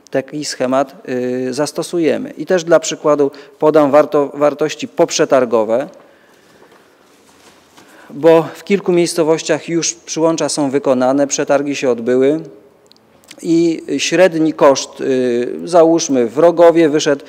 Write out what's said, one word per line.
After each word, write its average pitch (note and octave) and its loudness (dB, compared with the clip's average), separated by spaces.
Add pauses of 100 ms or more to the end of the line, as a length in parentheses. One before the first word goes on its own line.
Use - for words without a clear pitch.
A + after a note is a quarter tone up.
(100)
taki C#3+ -6
schemat, C3 -4
y, B2+ -4
zastosujemy. D3 -4
I - -14
też F3 0
dla E3 4
przykładu D3 -2 (380)
podam D3 4
warto-, C#3+ 2
wartości C#3+ -2
poprzetargowe, B2+ 0 (2250)
bo D#3+ 4
w - -20
kilku F#3+ 0
miejscowościach D#3+ 0
już E3 -4
przyłącza D#3+ -4
są C#3+ -2
wykonane, C3+ 0
przetargi C#3+ -2
się C3+ -2
odbyły B2+ 0 (1000)
i E3 0 (160)
średni E3 2
koszt, - 2
y, B2+ -2
załóżmy, E3 2
w A2+ -6
Rogowie E3 4
wyszedł C#3+ -2